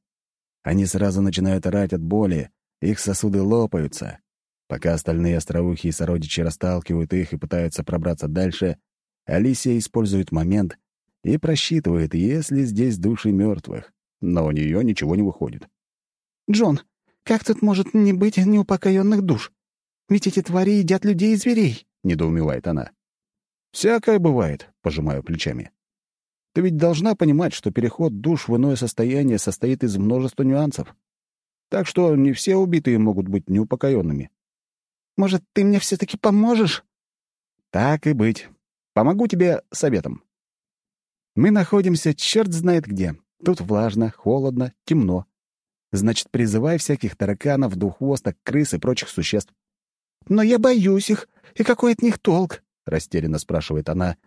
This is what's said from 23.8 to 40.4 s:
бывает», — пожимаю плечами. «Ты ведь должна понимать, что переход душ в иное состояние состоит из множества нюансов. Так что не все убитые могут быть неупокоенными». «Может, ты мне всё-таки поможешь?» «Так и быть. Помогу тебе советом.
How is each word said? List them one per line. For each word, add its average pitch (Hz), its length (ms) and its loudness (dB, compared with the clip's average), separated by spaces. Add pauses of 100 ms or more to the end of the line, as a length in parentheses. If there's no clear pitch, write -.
бывает», — 120 520 0 (120)
пожимаю 76 400 -4
плечами. 76 500 -8 (800)
«Ты 165 80 2
ведь 180 140 2
должна 170 400 2
понимать, 156 360 2
что - 180 -6
переход 117 500 -2
душ 151 280 -2
в 117 80 2
иное 135 200 2
состояние 123 640 0
состоит 120 460 -2
из 101 140 0
множества 123 440 0
нюансов. 139 540 0 (720)
Так 196 180 -2
что 170 300 2
не 135 160 4
все 190 240 0
убитые 165 420 2
могут 98 300 2
быть 95 220 -2
неупокоенными». 98 800 0 (840)
«Может, 190 260 0 (100)
ты 202 120 2
мне 202 160 4
всё-таки - 360 -4
поможешь?» 214 680 2 (840)
«Так 143 360 0
и 151 60 2
быть. 113 360 0 (460)
Помогу 180 320 2
тебе 175 360 2 (100)
советом. 85 500 -2 (1120)